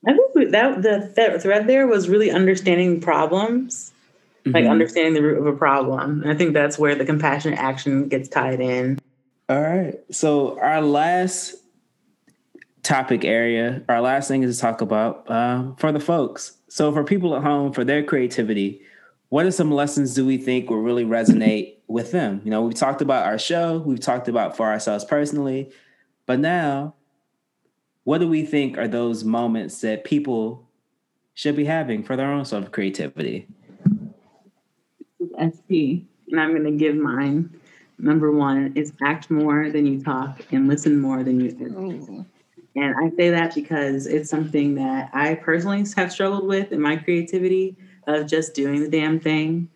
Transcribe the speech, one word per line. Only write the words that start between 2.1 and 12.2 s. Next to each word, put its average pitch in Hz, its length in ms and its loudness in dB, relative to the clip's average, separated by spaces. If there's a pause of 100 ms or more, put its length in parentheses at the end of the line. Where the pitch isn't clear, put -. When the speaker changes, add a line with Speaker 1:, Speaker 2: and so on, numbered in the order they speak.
Speaker 1:
understanding 180 680 4
problems 180 920 0 (520)
like, 139 180 4
Speaker 2:
Mm-hmm. - 80 6
Speaker 1:
understanding 160 420 4
the 151 80 4
root 147 180 4
of 143 60 0
a 147 120 2
problem. 139 680 2
And 151 80 0
I 151 40 2
think 156 180 2
that's 147 260 2
where 147 160 4
the 143 100 -2
compassionate 147 540 0
action 135 480 -2
gets 135 220 -2
tied 131 320 0
in. 127 380 -2 (500)
Speaker 2:
All 139 120 2
right. 165 380 -2 (120)
So 147 480 0
our 156 220 2
last 165 760 0 (1300)